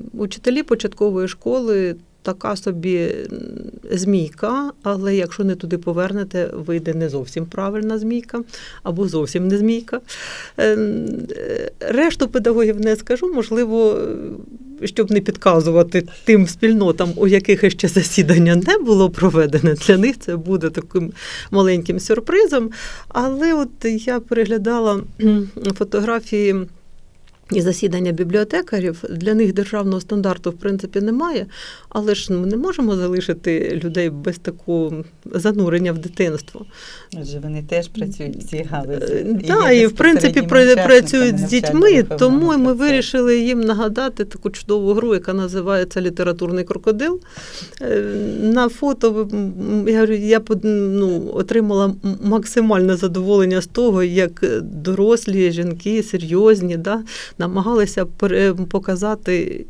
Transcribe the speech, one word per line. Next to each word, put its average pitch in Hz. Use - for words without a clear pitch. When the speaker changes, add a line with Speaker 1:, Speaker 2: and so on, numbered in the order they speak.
Speaker 1:
учителі 247
початкової 208
школи — 214
така 190
собі, 185
м, -
змійка, 196
але 196
якщо 185
не 190
туди 175
повернете, 180
вийде 165
не 165
зовсім 139
правильна 214
змійка 233
або 185
зовсім 160
не 196
змійка. 226
Ем, 214
е, -
решту 277
педагогів 226
не 214
скажу, 254
можливо, 226
щоб 208
не 208
підказувати 170
тим 202
спільнотам, 185
у 202
яких 190
ще 185
засідання 170
не 247
було 208
проведене, 156
для 185
них 233
це 175
буде 165
таким 165
маленьким 185
сюрпризом. 269
Але 269
от 285
я 226
переглядала, 226
кхм, 214
фотографії 208
і 196
засідання 175
бібліотекарів. 185
Для 175
них 220
державного 196
стандарту, 190
в 170
принципі, 196
немає, 240
але 214
ж -
ми 180
не 208
можемо 254
залишити 180
людей 170
без 147
такого 165
занурення 180
в 165
дитинство. 165
Speaker 2:
Отже, 143
вони 151
теж 170
працюють 196
в -
цій 160
галузі. 143
Speaker 1:
Е, 214
Speaker 2:
І -
Speaker 1:
та, 349
Speaker 2:
є 240
Speaker 1:
і, 226
в 220
принципі, 294
Speaker 2:
безпосередніми 254
Speaker 1:
пра-, 214
Speaker 2:
учасниками -
Speaker 1:
працюють 247
з -
Speaker 2:
навчального 247
Speaker 1:
дітьми, 302
Speaker 2:
виховного 156
Speaker 1:
тому 262
ми 294
Speaker 2:
процесу. 254
Speaker 1:
вирішили 254
їм 240
нагадати 220
таку 196
чудову 202
гру, 226
яка 180
називається 185
"Літературний 180
крокодил". 233
Е, 233
на 233
фото 240
ви, 214
м, 208
я 220
говорю, 220
я 214
под-, 220
ну, 196
отримала 202
м-, 196
максимальне 208
задоволення 185
з 180
того, 220
як 175
дорослі 190
жінки, 175
серйозні, 180
да, 196
намагалися 190
пере-, 190
показати, 190